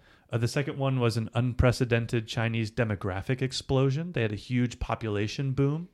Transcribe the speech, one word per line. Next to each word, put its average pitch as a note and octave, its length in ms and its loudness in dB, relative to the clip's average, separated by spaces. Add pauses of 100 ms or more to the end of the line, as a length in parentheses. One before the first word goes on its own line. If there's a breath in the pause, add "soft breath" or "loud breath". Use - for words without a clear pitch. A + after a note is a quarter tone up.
(320 soft breath)
Uh, A#2+ 60 -2
the A#2 100 2
second C#3+ 300 -2
one C3+ 220 2
was A#2 180 2
an A2+ 160 -2
unprecedented A#2+ 960 2
Chinese A2+ 420 -2
demographic G#2+ 720 -2
explosion. C3+ 720 0
They B2+ 100 -2
had G#2+ 120 0
a - 20 -2
huge B2 440 -2
population A2+ 760 -2
boom C#3 400 0